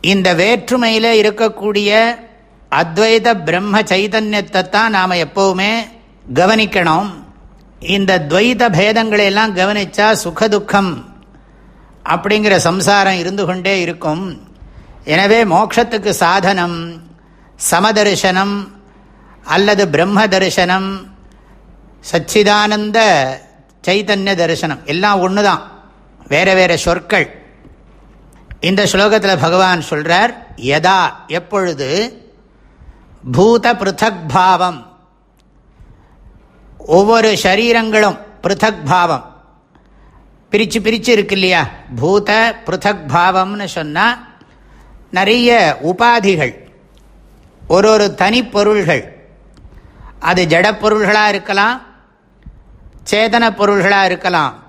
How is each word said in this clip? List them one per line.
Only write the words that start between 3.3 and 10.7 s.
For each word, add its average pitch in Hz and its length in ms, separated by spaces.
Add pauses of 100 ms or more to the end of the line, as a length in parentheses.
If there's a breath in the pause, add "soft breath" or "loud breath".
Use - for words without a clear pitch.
பிரம்ம 196 420
சைதன்யத்தை 208 840
தான் 214 260
நாம 185 220
எப்பவுமே 190 540 (560)
கவனிக்கணும். 185 840 (760)
இந்த 196 240 (140)
துவைத 208 460
பேதங்களை 214 540
எல்லாம் 202 300
கவனிச்சா 202 520 (100)
சுகதுக்கம் 202 760 (1120 soft breath)